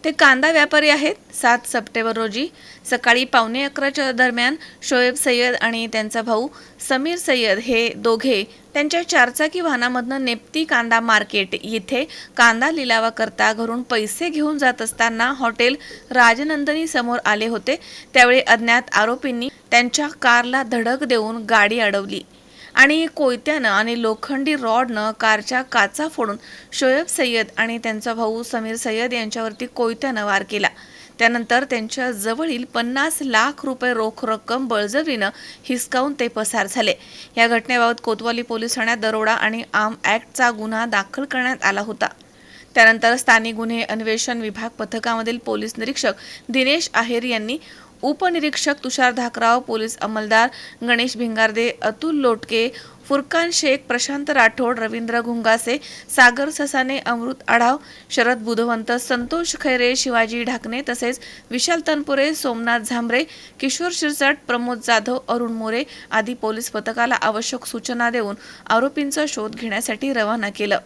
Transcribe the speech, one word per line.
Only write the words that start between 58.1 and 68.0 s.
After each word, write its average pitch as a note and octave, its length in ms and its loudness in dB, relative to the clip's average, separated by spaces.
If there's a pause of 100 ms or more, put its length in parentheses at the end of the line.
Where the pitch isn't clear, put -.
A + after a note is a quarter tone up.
बुधवंत, A3+ 540 -2
संतोष B3 680 -2
खैरे, B3+ 340 2
शिवाजी A#3+ 480 0
ढाकणे, A#3+ 460 -6
तसेच A#3+ 300 -4 (300)
विशाल E4 380 0
तनपुरे, D4 480 0
सोमनाथ A#3 440 -2
झांबरे, A#3+ 440 -2 (360)
किशोर C4+ 340 -2
शिरसाट, D4 440 0 (100)
प्रमोद A#3+ 380 -2
जाधव, A#3 320 2 (100)
अरुण A#3 240 -2
मोरे A3+ 320 -4 (280)
आदी A3 220 0
पोलीस A3 360 -4
पथकाला A3+ 520 -2
आवश्यक A3 440 -4
सूचना A#3 440 -4